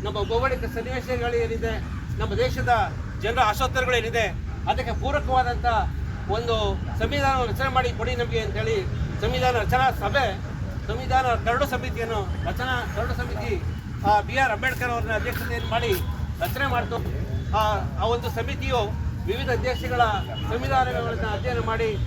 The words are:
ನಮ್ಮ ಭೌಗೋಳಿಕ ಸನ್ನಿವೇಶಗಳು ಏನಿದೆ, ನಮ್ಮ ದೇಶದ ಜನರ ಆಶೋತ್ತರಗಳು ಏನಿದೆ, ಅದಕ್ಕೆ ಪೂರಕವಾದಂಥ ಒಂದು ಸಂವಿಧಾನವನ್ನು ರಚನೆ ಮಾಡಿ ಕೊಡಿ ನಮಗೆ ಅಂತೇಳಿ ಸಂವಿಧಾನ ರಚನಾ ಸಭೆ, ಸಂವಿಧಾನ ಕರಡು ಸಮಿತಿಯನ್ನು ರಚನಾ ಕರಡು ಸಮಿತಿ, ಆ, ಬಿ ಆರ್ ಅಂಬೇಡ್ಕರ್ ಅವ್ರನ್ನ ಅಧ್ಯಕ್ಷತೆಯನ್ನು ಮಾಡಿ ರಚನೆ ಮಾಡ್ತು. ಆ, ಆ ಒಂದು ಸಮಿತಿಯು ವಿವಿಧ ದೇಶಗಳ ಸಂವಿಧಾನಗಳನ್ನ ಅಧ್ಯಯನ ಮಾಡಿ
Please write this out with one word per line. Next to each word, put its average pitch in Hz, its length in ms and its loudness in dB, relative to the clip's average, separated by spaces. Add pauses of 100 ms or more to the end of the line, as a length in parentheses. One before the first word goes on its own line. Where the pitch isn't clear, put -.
ನಮ್ಮ 208 200 -2
ಭೌಗೋಳಿಕ 233 420 0
ಸನ್ನಿವೇಶಗಳು 240 680 -2
ಏನಿದೆ, 226 440 0 (400)
ನಮ್ಮ 214 160 0
ದೇಶದ 233 580 2 (280)
ಜನರ 233 180 0
ಆಶೋತ್ತರಗಳು 247 560 2
ಏನಿದೆ, 220 300 0 (440)
ಅದಕ್ಕೆ 240 220 0
ಪೂರಕವಾದಂಥ 254 760 2 (640)
ಒಂದು 220 500 0 (200)
ಸಂವಿಧಾನವನ್ನು 254 540 2
ರಚನೆ 262 160 0
ಮಾಡಿ 254 200 4
ಕೊಡಿ 240 260 -2
ನಮಗೆ 233 240 0
ಅಂತೇಳಿ 208 460 0 (360)
ಸಂವಿಧಾನ 254 340 2
ರಚನಾ 247 360 4
ಸಭೆ, 214 460 0 (500)
ಸಂವಿಧಾನ 262 380 2
ಕರಡು 240 420 2
ಸಮಿತಿಯನ್ನು 233 840 -2
ರಚನಾ 247 460 -2
ಕರಡು 233 180 0
ಸಮಿತಿ, 208 500 -2 (440)
ಆ, 208 140 6
ಬಿ 220 160 -2
ಆರ್ 262 140 4
ಅಂಬೇಡ್ಕರ್ 247 380 0
ಅವ್ರನ್ನ 226 220 0
ಅಧ್ಯಕ್ಷತೆಯನ್ನು 226 580 -2
ಮಾಡಿ 226 240 2 (480)
ರಚನೆ 277 260 0
ಮಾಡ್ತು. 240 600 0 (280)
ಆ, 214 40 4 (400)
ಆ 196 60 2
ಒಂದು 233 240 2
ಸಮಿತಿಯು 247 800 0 (180)
ವಿವಿಧ 277 240 -2
ದೇಶಗಳ 240 520 0 (480)
ಸಂವಿಧಾನಗಳನ್ನ 247 840 0
ಅಧ್ಯಯನ 233 260 -2
ಮಾಡಿ 220 480 0